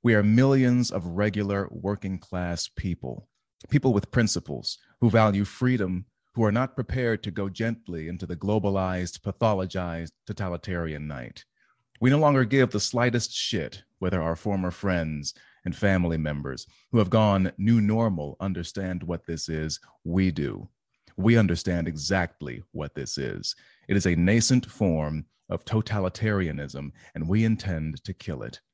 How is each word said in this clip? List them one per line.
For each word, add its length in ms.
We 100
are 80
millions 680
of 120
regular 680
working 480
class 480
people, 580
people 220
with 200
principles, 680
who 100
value 340
freedom, 600
who 100
are 80
not 240
prepared 480
to 80
go 160
gently 580
into 180
the 120
globalized, 840
pathologized, 920
totalitarian 840
night. 360
We 100
no 80
longer 260
give 260
the 80
slightest 540
shit 500
whether 240
our 140
former 340
friends 640
and 100
family 440
members 500
who 60
have 120
gone 480
new 220
normal 580
understand 640
what 240
this 220
is. 320
We 260
do. 380
We 220
understand 480
exactly 880
what 240
this 220
is. 360
It 100
is 80
a 120
nascent 500
form 600
of 160
totalitarianism, 1300
and 140
we 160
intend 580
to 100
kill 300
it 180